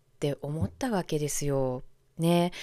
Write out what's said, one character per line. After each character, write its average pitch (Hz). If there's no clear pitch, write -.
て 143
思 151
っ 202
た -
わ 185
け 156
で 147
す -
よ。 131
ね。 175